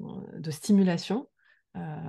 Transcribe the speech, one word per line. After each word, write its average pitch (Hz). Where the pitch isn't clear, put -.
de 160
stimulation, 190
euh, 175